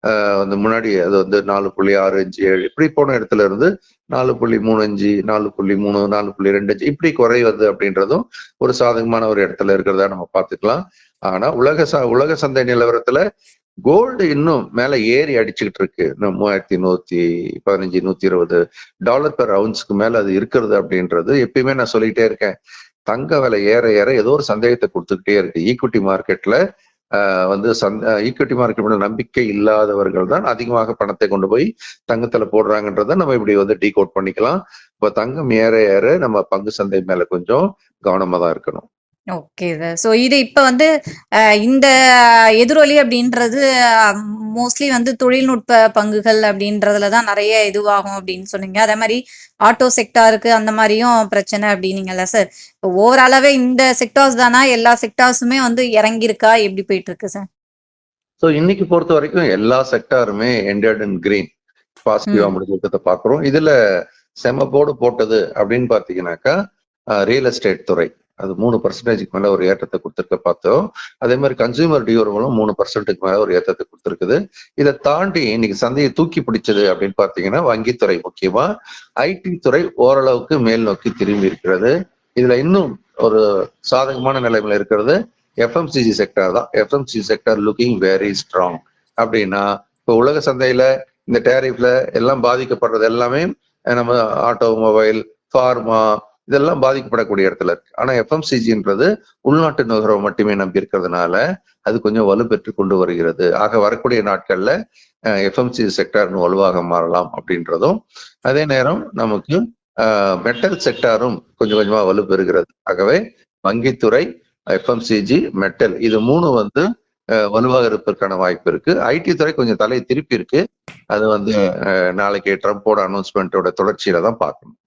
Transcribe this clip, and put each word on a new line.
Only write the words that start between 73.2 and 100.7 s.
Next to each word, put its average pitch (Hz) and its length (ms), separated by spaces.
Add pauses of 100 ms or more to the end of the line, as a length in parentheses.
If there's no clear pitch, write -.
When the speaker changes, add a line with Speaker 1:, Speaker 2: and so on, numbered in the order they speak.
Speaker 1:
ஒரு 98 140
ஏற்றத்தை 90 300
கொடுத்திருக்குது. 92 540 (380)
இதை 143 200
தாண்டி 165 460
இன்னைக்கு 110 360
சந்தையை 131 340
தூக்கி 165 300
பிடிச்சது 107 440
அப்படின்னு 95 320
பாத்தீங்கன்னா 98 460
வங்கித்துறை, 110 580
முக்கியமா 95 440 (480)
ஐ 170 200
டி 180 240
துறை 143 240 (140)
ஓரளவுக்கு 131 640
மேல் 113 220
நோக்கி 107 300
திரும்பி 101 340
இருக்கிறது. 95 460 (440)
இதுல 123 160
இன்னும் 151 400 (240)
ஒரு 110 260 (380)
சாதகமான 131 600
நிலைமையில 107 340
இருக்கிறது 104 420 (420)
எஃப் 117 200
எம் 165 100
சி 135 160
ஜி 104 200
செக்டார் 95 300
தான். 120 180
எஃப் 107 220
எம் 139 120
சி 113 220
sector 110 300
looking 107 420
very 95 340
strong 90 440 (400)
அப்படின்னா, 104 480 (280)
இப்ப - 220
உலக 139 240
சந்தையில 127 440 (420)
இந்த 120 180
டேரிஃப்ல 123 720
எல்லாம் 123 300
பாதிக்கப்படுறது 120 600
எல்லாமே, 120 400 (420)
அஹ், 120 100
நம்ம 120 180 (280)
ஆட்டோமொபைல், 110 800 (260)
ஃபார்மா 120 540 (440)
இதெல்லாம் 139 360
பாதிக்கப்படக்கூடிய 113 640
இடத்துல 87 240
இருக்கு. - 240
ஆனா 127 180
எஃப் 117 200
எம் 156 80
சி 143 160
ஜின்றது 110 500 (340)
உள்நாட்டு 151 420
நுகர்வை 107 360
மட்டுமே 104 360
நம்பி 98 240